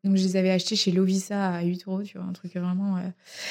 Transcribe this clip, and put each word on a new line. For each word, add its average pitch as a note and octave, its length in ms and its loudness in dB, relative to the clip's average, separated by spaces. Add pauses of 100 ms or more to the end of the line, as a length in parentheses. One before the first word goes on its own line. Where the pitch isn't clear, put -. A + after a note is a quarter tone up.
Donc, G3 140 4
je F#3+ 60 4
les F#3 120 2
avais F#3 140 4
achetées F#3 260 2
chez G3 160 2
Lovisa F#3+ 640 2
à E3+ 100 -4
huit F3 240 -2
euros, F#3+ 140 -4
tu G3+ 160 -12
vois, F#3 80 -8
un F#3 80 -6
truc F3+ 220 -12
vraiment, F#3 420 -2
euh, F3+ 40 -4 (500)